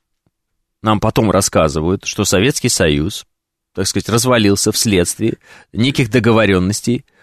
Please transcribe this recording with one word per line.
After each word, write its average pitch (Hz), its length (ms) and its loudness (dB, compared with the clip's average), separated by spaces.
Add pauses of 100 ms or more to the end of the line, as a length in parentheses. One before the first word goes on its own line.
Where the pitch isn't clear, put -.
(840)
нам 107 180 0
потом 110 300 0
рассказывают, 85 760 0
что - 200 -4
Советский 110 440 0
Союз, 80 560 0 (500)
так 95 120 -4
сказать, - 220 -6
развалился 110 640 2
вследствие 101 640 -2 (340)
неких 127 380 -2
договорённостей, 110 960 2 (180)